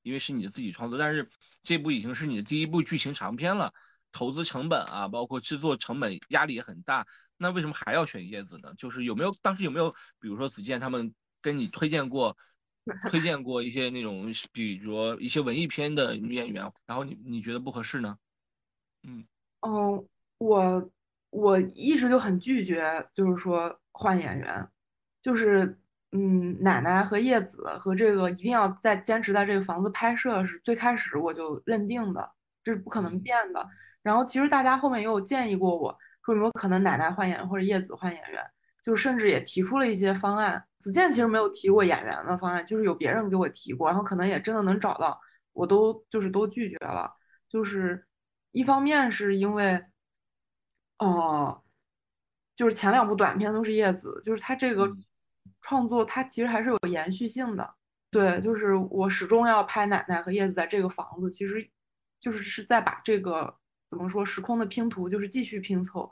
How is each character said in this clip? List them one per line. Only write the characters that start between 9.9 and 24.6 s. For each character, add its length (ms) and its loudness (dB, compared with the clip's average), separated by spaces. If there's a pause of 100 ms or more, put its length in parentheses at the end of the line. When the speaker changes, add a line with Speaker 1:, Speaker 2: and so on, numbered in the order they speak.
Speaker 1:
比 100 -14
如 80 -8
说 120 -4
子 120 -12
健 200 -6
他 100 -6
们 240 -6 (260)
跟 160 -2
你 120 -4
推 200 -4
荐 200 -2
过， 280 -2 (500)
Speaker 2:
<laughs> 240 -8
Speaker 1:
推 100 0
荐 240 -2
过 180 -2
一 80 -4
些 200 -2
那 120 -6
种， 240 -6 (260)
比 240 -6
如 80 -14
说 360 -2
一 80 -8
些 120 0
文 160 -2
艺 120 -2
片 260 -4
的 220 0
女 180 -6
演 160 -6
员， 180 -8 (180)
然 120 -8
后 60 -6
你， 200 -12
你 160 -6
觉 120 -8
得 80 -6
不 100 -8
合 100 -8
适 200 -6
呢？ 180 -6 (840)
嗯。 200 -16 (360)
Speaker 2:
嗯， 480 -2 (300)
我， 520 4 (400)
我 300 6
一 340 0
直 140 4
就 100 6
很 220 2
拒 240 0
绝， 500 -2
就 160 4
是 100 2
说 400 -2 (120)
换 260 2
演 200 -4
员。 300 -8 (540)